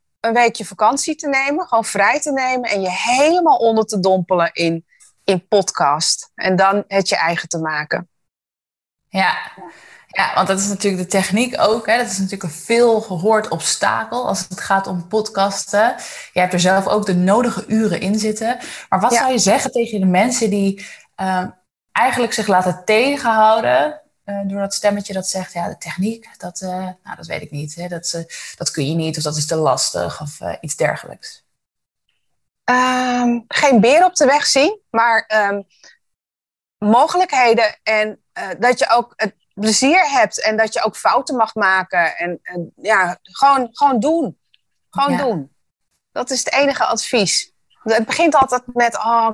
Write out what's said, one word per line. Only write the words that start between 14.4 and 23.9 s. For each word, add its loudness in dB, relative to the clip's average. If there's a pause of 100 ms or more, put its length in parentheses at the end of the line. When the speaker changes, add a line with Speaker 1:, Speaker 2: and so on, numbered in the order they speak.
Speaker 2:
het -12
gaat 0
om -6
podcasten. 0 (380)
Je 0
hebt 2
er 0
zelf 2
ook 0
de 0
nodige 2
uren 0
in -2
zitten. -4 (300)
Maar 2
wat 2
Speaker 1:
Ja. 4
Speaker 2:
zou 2
je 2
zeggen 2
tegen -2
de 2
mensen 2
die, -2 (300)
ehm, -4 (420)
eigenlijk 0
zich -4
laten 0
tegenhouden, 2 (220)